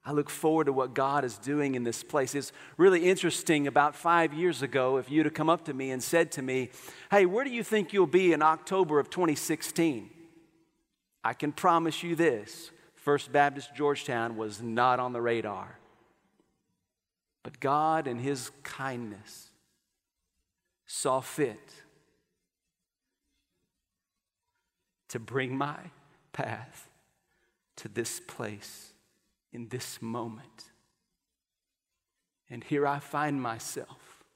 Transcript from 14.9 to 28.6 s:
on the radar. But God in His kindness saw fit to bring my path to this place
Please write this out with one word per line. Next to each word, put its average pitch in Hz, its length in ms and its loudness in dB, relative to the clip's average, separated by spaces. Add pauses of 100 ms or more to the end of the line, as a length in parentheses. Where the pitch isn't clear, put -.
on 123 120 -4
the 120 80 -6
radar. 107 600 -4 (1600)
But - 160 -18
God 151 480 0
in 120 140 -6
His 131 320 -6 (100)
kindness 120 880 -12 (1400)
saw 131 340 -2
fit - 600 -6 (3250)
to 123 100 -10
bring 127 400 -6
my 147 320 -8 (420)
path 113 580 -10 (840)
to - 140 -16
this 110 320 -6
place - 720 -14 (600)